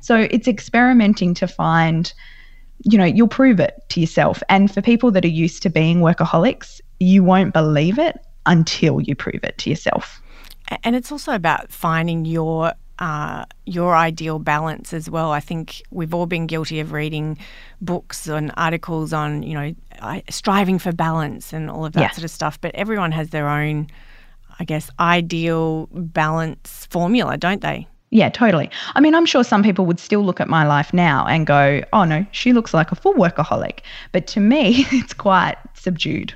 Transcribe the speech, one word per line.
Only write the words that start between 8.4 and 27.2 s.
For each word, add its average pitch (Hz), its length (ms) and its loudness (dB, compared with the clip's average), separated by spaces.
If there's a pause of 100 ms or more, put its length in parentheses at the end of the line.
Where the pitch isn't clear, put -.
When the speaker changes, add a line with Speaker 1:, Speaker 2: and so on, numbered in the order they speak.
Speaker 1:
until 160 540 2
you 143 120 -2
prove - 300 -8
it - 160 -8
to - 100 -6
yourself. - 500 -4 (520)
Speaker 2:
A-, - 120 -8
and 233 120 -2
it's 254 160 -6
also 294 240 -8
about 165 360 -2
finding 165 540 -2
your, 160 480 -2 (240)
uh, 151 480 -8 (200)
your 175 300 0
ideal 160 440 0
balance 156 540 -4
as 160 180 -10
well. 160 200 -2
I 147 100 -2
think - 500 -10
we've 165 220 -6
all 175 120 -2
been 165 220 -6
guilty 160 320 -6
of 156 120 -8
reading 151 460 -6 (440)
books - 460 -10
and 151 300 -6
articles 160 560 -4
on, 151 300 -4
you 160 100 -10
know, 147 220 -8 (260)
I-, - 280 -10
striving 190 500 -2
for 180 120 -6
balance 160 640 -6
and 156 160 -8
all 156 160 -10
of 156 80 -10
that 175 80 0
Speaker 1:
Yeah. - 100 0
Speaker 2:
sort 160 120 -12
of 160 80 -10
stuff. - 280 -8
But - 140 -8
everyone 202 380 -4
has 156 180 -6
their 156 180 -4
own, 151 440 -4 (680)
I 185 40 -8
guess, 151 260 -6 (100)
ideal 165 920 0
balance 160 1000 -4
formula, 175 480 0